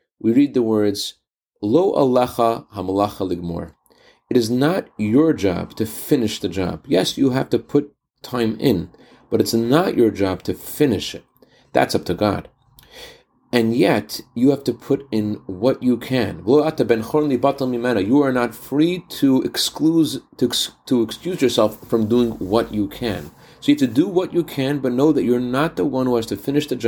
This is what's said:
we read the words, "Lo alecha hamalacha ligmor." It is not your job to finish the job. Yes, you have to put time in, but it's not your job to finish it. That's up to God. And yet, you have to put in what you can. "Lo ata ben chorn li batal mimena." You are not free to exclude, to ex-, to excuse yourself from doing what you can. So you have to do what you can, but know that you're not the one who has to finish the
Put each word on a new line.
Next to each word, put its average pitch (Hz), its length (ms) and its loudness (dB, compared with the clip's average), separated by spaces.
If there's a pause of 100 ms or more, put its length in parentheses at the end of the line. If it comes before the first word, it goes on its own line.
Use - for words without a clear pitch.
(200)
we 110 120 0
read 135 220 4
the 123 80 2
words, 107 520 0 (460)
"Lo 143 340 2
alecha 123 760 2
hamalacha 98 580 -2
ligmor." 87 440 -6 (580)
It 123 60 2
is 113 120 2
not 127 480 0
your 127 360 4
job 90 420 -2
to 110 120 -4
finish - 520 -2
the 101 100 -4
job. 87 380 -6
Yes, 175 320 0
you 135 120 2
have 135 200 -2
to - 80 0
put - 380 -2 (260)
time 117 380 -2
in, 95 300 0 (400)
but 110 120 2
it's - 100 -2
not 123 420 2
your 113 160 4
job 92 320 -2
to - 120 -4
finish - 600 -2
it. - 80 -14 (520)
That's 131 200 2
up - 120 -2
to 90 80 -2
God. 95 340 -2 (1040)
And 113 240 2
yet, 147 460 0 (120)
you 123 160 2
have 135 140 0
to 123 80 -2
put 139 400 -4
in 107 220 -2 (100)
what 98 380 -2
you 123 160 2
can. 95 480 -4
"Lo 143 180 6
ata 156 180 -2
ben 113 200 2
chorn 151 260 -2
li 131 80 0
batal 135 320 0
mimena." 120 380 0
You 139 160 4
are 135 100 0
not 120 220 -2
free 170 500 -2 (160)
to 131 220 4
exclude, 151 800 0 (160)
to 123 80 2
ex-, - 260 -2 (140)
to 123 160 2
excuse 165 400 -6
yourself 117 440 2
from 113 220 0
doing 117 220 2 (220)
what 117 200 0
you 104 160 -2
can. 87 420 -8 (300)
So - 100 0
you 147 40 6
have 143 120 0
to 113 160 0
do 196 60 2
what 185 240 -2
you 170 100 0
can, 143 360 -4
but 131 140 -4
know 139 200 4
that 135 120 2
you're 123 340 0
not 160 180 -2
the 180 80 0
one 131 220 -2
who 123 100 0
has 113 100 -2
to - 100 -6
finish 143 300 -2
the 127 100 -4 (120)